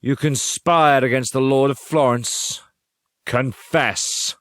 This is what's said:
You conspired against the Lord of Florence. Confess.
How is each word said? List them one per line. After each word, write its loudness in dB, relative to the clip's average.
You -2
conspired 2
against 0
the -2
Lord 2
of -4
Florence. -2
Confess. -2